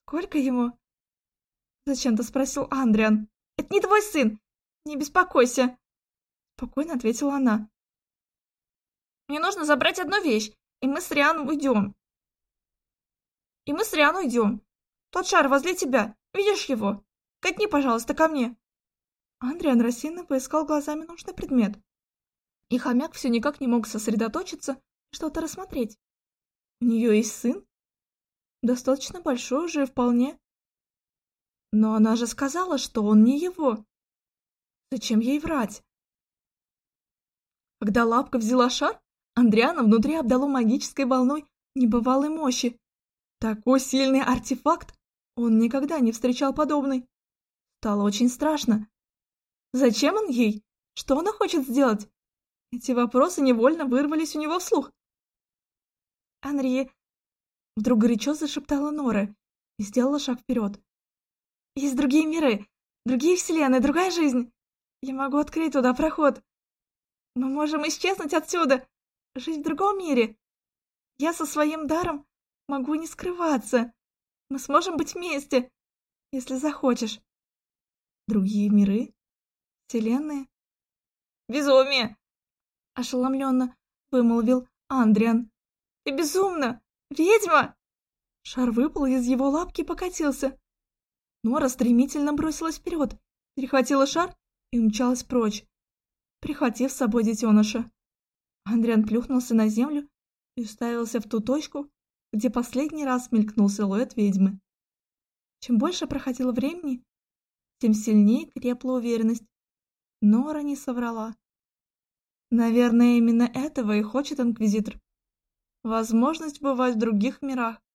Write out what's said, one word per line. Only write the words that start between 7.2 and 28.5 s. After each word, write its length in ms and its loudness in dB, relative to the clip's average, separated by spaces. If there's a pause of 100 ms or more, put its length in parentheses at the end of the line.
она. 340 0 (1600)
"Мне 120 -6
нужно 240 -2
забрать 340 2
одну 240 -2
вещь, 300 -2 (300)
и 40 -2
мы 140 -2
с 100 -12
Риан 380 2
уйдем. 480 0 (1700)
И 80 -6
мы 120 -2
с 100 -6
Риан 220 4
уйдем. 440 0 (500)
Тот 160 -2
шар 220 4
возле 260 2
тебя, 400 0 (200)
видишь 320 0
его? 360 -2 (380)
Катни, 260 -2
пожалуйста, 480 0
ко 140 4
мне". 260 -2 (840)
Андриан 420 0
рассеянно 460 -4
поискал 400 -2
глазами 380 -4
нужный 300 -16
предмет. 440 -2 (960)
И 60 0
хомяк 340 -2
все 160 -6
никак 320 -2
не 60 -6
мог 200 0
сосредоточиться 920 -6 (320)
и 40 -16
что-то 260 -6
рассмотреть. 560 -8 (840)
У 60 -2
нее 260 2
есть 240 2
сын? 300 -4 (960)